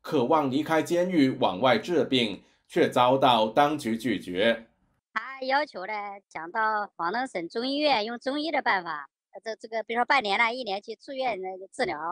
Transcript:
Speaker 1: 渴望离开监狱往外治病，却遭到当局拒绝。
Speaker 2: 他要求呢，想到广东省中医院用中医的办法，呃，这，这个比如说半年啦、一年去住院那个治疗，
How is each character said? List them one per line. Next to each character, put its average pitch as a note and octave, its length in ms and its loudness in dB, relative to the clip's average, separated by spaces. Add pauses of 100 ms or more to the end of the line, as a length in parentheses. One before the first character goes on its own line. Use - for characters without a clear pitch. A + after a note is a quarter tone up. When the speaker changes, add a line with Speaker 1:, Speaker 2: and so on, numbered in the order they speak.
Speaker 1:
渴 C3 240 0
望 C#3+ 260 2
离 D3 100 0
开 D#3 220 0
监 E3+ 260 0
狱 C#3+ 200 4
往 G#2 300 0
外 B2 180 4
治 D3 260 0
病， A2+ 400 0 (240)
却 D3+ 220 2
遭 B2+ 280 4
到 B2 300 6
当 D3 300 2
局 A2+ 200 -4
拒 A2 220 -2
绝。 G#2 480 0 (460)
Speaker 2:
他 C4 280 -10
要 C4+ 240 0
求 F#3+ 200 -12
呢， G#3+ 80 -8 (360)
想 E3 220 -12
到 A3 440 -2
广 E3+ 160 -2
东 B3 140 -2
省 E3+ 240 -8
中 A#3 180 -6
医 C#4 100 -2
院 C4 280 2
用 A#3 140 -8
中 C#4 200 -4
医 D#4+ 120 -4
的 C#4 100 0
办 G3+ 220 0
法， D3+ 260 -10 (220)
呃， - 120 -18
这， A3 120 -8
这 - 120 -18
个 A3 160 -6
比 A#3 100 -8
如 G#3+ 60 0
说 - 60 2
半 C#4 160 2
年 G3+ 160 0
啦、 A#3 140 2
一 B3+ 120 -8
年 G3+ 180 -6
去 G#3+ 140 -12
住 - 180 -18
院 B3 280 -4
那 F#3+ 160 -8
个 F#3+ 140 -16
治 B3+ 140 -2
疗， F#3+ 120 -6 (140)